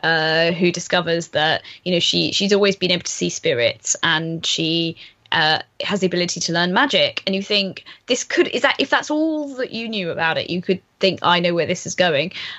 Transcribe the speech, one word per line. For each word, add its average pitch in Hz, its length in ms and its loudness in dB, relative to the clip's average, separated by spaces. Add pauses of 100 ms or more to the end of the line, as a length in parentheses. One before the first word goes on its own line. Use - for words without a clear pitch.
uh, 160 500 2
who 175 200 2
discovers 170 580 -2
that, 151 320 0 (220)
you 180 80 -4
know, 170 80 2
she, 170 320 0
she's 202 220 0
always 196 240 4
been 180 140 0
able 175 120 -2
to - 80 -8
see 175 180 -4
spirits - 720 0
and 165 440 -2
she, 165 500 -2 (360)
uh, 156 280 2 (220)
has 190 180 -2
the 185 80 2
ability 175 320 -2
to 170 140 -4
learn 175 200 0
magic, 214 520 2
and 190 100 -2
you 196 60 -2
think 196 420 -2 (220)
this - 180 0
could, - 240 2
is - 140 -4
that, 269 180 2
if 269 100 -2
that's 294 220 0
all 302 440 -2
that 254 160 -6
you 226 180 -8
knew 190 200 -4
about 156 280 -2
it, - 120 -4
you 175 120 -2
could 185 200 0 (180)
think, 190 220 2
"I 175 180 4
know 175 140 2
where 170 120 2
this - 200 -4
is 175 100 -8
going." 165 360 2 (280)